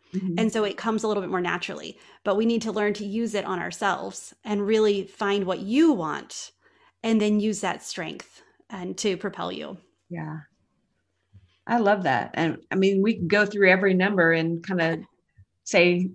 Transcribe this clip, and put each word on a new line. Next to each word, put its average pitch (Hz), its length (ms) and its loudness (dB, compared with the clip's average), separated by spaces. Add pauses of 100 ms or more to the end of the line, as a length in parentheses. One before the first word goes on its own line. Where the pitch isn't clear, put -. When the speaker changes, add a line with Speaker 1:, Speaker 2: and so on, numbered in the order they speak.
(140)
Speaker 1:
Mm-hmm. 185 240 -2
Speaker 2:
And 220 160 0
so 220 100 0
it 196 140 -2
comes 220 260 -2
a 220 60 -2
little 202 120 0
bit 165 80 -6
more 180 120 -2
naturally, 165 580 -6 (240)
but 202 140 2
we 226 80 2
need 233 160 2
to 226 100 -6
learn 208 220 0
to 208 120 -6
use 220 300 -4
it 196 80 -2
on 185 160 -2
ourselves 185 760 -4 (120)
and 202 200 -2
really 208 420 2
find 202 380 -2
what 175 140 -2
you 269 320 4
want 160 600 -4 (520)
and 226 160 4
then 208 220 2
use 208 200 0
that 185 220 -4
strength - 580 -12 (280)
and 185 300 -10
to 196 180 0
propel 180 340 -6
you. 151 260 -10 (320)
Speaker 1:
Yeah. 156 280 -10 (1300)
I 233 120 0
love 202 240 2
that. 127 320 0
And 160 240 0 (120)
I - 40 -4
mean, 190 260 4
we 220 140 2
can 175 120 -4
go 208 180 4
through 202 240 4
every 190 240 4
number 185 380 4
and 165 340 0
kinda 165 340 0 (640)
say 180 500 4